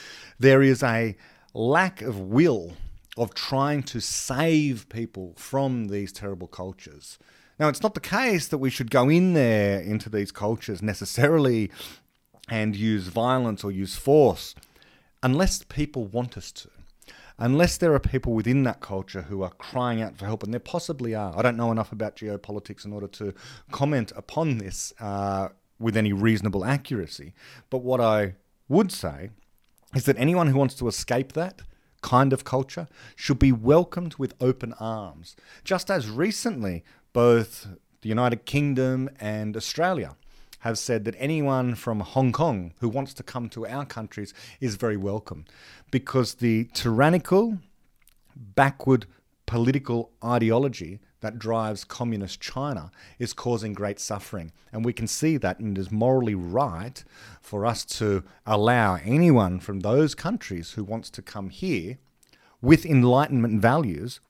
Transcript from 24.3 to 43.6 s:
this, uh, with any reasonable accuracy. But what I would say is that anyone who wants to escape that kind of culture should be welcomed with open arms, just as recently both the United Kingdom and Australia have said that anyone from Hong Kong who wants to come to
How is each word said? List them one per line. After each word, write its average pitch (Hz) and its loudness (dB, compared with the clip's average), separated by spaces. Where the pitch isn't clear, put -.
this, - -10
uh, 98 -4
with 113 -2
any 107 2
reasonable 101 2
accuracy. 113 -4
But 131 -4
what 123 0
I 107 2
would 185 4
say 80 -8
is 131 -2
that 135 4
anyone 165 2
who 135 4
wants 135 2
to 120 -2
escape 127 -4
that - -6
kind 131 4
of 131 -2
culture 135 -6
should - -2
be 135 8
welcomed 156 2
with 135 -6
open 127 0
arms, 101 -10
just 185 -4
as 135 0
recently 120 -4
both 117 4
the 110 -6
United 117 0
Kingdom 131 0
and 107 -4
Australia 139 -4
have 113 -4
said 113 -2
that 113 -6
anyone 135 0
from 110 -4
Hong 127 2
Kong 107 -2
who 120 0
wants 135 -6
to - -16
come 120 -8
to 113 -10